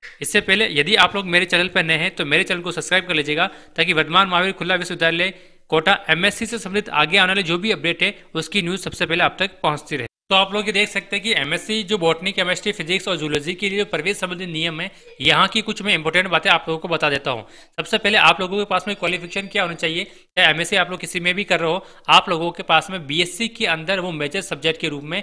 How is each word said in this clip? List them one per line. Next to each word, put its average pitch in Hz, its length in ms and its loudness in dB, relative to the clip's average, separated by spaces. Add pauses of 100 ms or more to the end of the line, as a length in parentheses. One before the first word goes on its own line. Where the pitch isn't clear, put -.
(200)
इससे 208 220 0
पहले 208 300 2
यदि 147 240 2
आप 185 200 4
लोग 196 100 -4
मेरे 175 200 2
चैनल 180 220 2
पर 180 160 0
नए 160 120 2
हैं 175 180 -2
तो 175 120 -4
मेरे 160 180 2
चैनल 180 160 -2
को 170 120 -6
सब्सक्राइब 175 340 -2
कर 175 80 -2
लीजिएगा, 151 360 0 (260)
ताकि 170 160 2
वर्धमान 165 360 4
महावीर 185 240 2
खुला 180 220 -2
विश्वविद्यालय 170 600 0 (360)
कोटा 160 280 4 (120)
एमएससी 190 360 2
से 233 120 -6
संबंधित 202 320 -4
आगे 151 280 2
आने 185 120 4
वाले 196 120 0
जो 170 160 0
भी 214 140 -2
अपडेट 165 300 -2
है, 196 120 0 (200)
उसकी 160 280 -2
न्यूज़ 180 180 -4
सबसे 165 260 -4
पहले 165 180 2
आप 147 140 0
तक 190 240 -4
पहुंचती 151 340 -2
रहे। 120 100 -6 (240)
तो 190 60 4
आप 196 180 4
लोग 208 120 -2
ये 214 60 -2
देख 208 160 2
सकते - 280 -6
हैं 185 60 -4
कि 220 100 -2
एमएससी 170 500 -2
जो 202 160 -2
बॉटनी, 165 340 0
केमिस्ट्री, 185 400 -2
फिजिक्स 185 360 -4
और 185 80 0
जूलॉजी 151 380 -2
के 196 140 -4
लिए 196 100 -2
जो 202 80 0
प्रवेश 190 300 -2
संबंधी 180 300 -6
नियम 160 340 -4
है, 190 100 -8 (300)
यहाँ 156 280 4
की 220 140 -2
कुछ 214 200 -6
मैं 202 120 2
इंपॉर्टेंट 165 340 0
बातें 170 220 2
आप 165 180 4
लोगों 160 100 -2
को 180 100 -8
बता 156 220 0
देता 143 200 -2
हूँ। 110 140 -4 (340)
सबसे 214 200 -2
पहले 208 200 2
आप 170 220 6
लोगों 185 180 -2
के 208 60 -2
पास 190 240 0
में 202 80 -4
क्वालिफिकेशन 180 520 -4
क्या 202 140 0
होनी 170 120 -2
चाहिए, 165 300 -2
चाहे - 460 0
एमएससी 165 260 0
आप 175 140 2
लोग 180 100 -8
किसी 175 200 -6
में 175 140 0
भी 202 100 -4
कर 175 160 0
रहे 160 100 0
हो, 185 140 -2 (240)
आप 175 200 6
लोगों 170 220 -2
के 156 120 -10
पास 160 280 2
में 180 160 -10
बीएससी 175 440 -2
के 226 160 -4
अंदर 165 340 -2
वो 180 120 -6
मेजर 147 300 -4
सब्जेक्ट 160 380 -2
के 165 80 -2
रूप 143 160 -6
में 175 180 -6